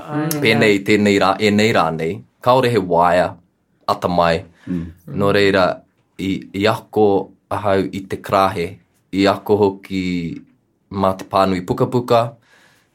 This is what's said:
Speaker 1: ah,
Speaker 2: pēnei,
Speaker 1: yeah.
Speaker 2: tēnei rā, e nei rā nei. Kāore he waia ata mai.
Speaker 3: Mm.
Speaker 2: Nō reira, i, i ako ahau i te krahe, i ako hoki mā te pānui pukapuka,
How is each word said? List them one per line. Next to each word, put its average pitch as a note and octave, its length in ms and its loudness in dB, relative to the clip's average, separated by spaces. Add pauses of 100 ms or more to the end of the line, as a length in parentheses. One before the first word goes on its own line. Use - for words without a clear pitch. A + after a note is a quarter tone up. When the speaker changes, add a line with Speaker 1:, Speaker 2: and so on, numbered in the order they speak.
Speaker 1:
ah, D3+ 220 -6
Speaker 2:
pēnei, A2+ 460 2
Speaker 1:
yeah. G2 100 -4
Speaker 2:
tēnei G#2 340 2
rā, F#2+ 180 2
e G#2 140 2
nei G#2+ 220 2
rā F#2 180 2
nei. E2 300 -6 (160)
Kāore B2 320 2
he A#2 100 0
waia F2 560 2 (520)
ata G2 200 -2
mai. E2+ 360 0 (200)
Speaker 3:
Mm. F2 220 -6 (220)
Speaker 2:
Nō G2+ 260 -2
reira, G2 320 2 (540)
i, F#2+ 120 -4 (220)
i G2 140 -2
ako G#2+ 380 0 (420)
ahau G2 380 -2
i G2 160 -10
te - 160 -10
krahe, F#2+ 500 0 (460)
i G2 140 2
ako G2+ 300 0
hoki G2 460 -2 (880)
mā G2 240 0
te - 100 -16
pānui F#2+ 400 0
pukapuka, B2 560 0 (720)